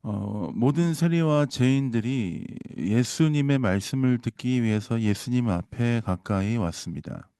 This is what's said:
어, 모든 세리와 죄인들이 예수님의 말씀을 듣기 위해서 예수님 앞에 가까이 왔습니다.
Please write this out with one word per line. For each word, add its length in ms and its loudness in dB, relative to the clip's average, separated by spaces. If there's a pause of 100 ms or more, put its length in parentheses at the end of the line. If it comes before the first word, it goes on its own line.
어, 540 -6
모든 400 2
세리와 500 2
죄인들이 960 0 (320)
예수님의 840 2
말씀을 580 2
듣기 460 -2
위해서 360 0
예수님 500 0
앞에 540 0
가까이 540 -2
왔습니다. 720 -6 (100)